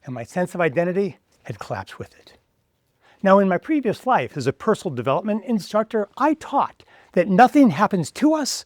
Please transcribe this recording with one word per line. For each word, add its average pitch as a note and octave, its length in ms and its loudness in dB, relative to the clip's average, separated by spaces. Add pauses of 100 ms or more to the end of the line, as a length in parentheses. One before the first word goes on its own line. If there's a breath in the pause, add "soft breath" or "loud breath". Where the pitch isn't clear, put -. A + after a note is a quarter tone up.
and C3 80 -12
my A#2+ 100 -10
sense F3+ 320 -6
of F3+ 60 -4
identity E3+ 560 -2 (260)
had - 160 -12
collapsed - 400 -12
with - 200 -16
it. - 140 -20 (880 soft breath)
Now, G3 180 6
in G3 80 4
my F3+ 100 0
previous B3 480 -4
life G3 300 0
as C3 120 -4
a C3+ 60 -2
personal - 400 -4
development F3 520 -4
instructor, G#3+ 720 -4
I D4 180 2
taught - 480 -4 (300 soft breath)
that F3+ 160 2
nothing A#3+ 400 6
happens E3+ 420 0
to D4+ 220 0
us - 320 -4